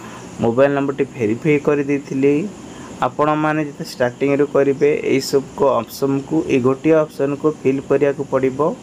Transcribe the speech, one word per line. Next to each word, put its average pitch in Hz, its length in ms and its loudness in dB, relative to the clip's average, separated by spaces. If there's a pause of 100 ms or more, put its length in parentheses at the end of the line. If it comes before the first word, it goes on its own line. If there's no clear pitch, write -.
(400)
mobile 127 340 2
ନମ୍ବରଟି 139 300 -2
verify 123 540 0
କରିଦେଇଥିଲି। 143 920 0 (540)
ଆପଣମାନେ 151 600 0
ଯେତେ 143 200 -10
ଷ୍ଟାର୍ଟିଂରୁ 139 640 0
କରିବେ, 139 580 2
ଏଇସବୁକୁ 135 600 0
ଅପସନ୍କୁ, 139 840 0
ଏଇ 139 120 2
ଗୋଟିଏ 135 320 2
ଅପସନ୍କୁ 151 580 0
fill 135 300 0
କରିବାକୁ 143 440 0
ପଡ଼ିବ। 135 580 0